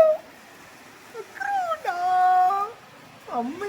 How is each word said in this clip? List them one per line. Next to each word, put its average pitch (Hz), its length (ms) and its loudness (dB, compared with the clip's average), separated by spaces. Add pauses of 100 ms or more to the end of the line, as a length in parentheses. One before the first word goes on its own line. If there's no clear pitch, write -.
(1160)
പക്രു, 807 420 -8 (300)
no. 359 100 -4 (1400)
അമ്മ 285 280 -8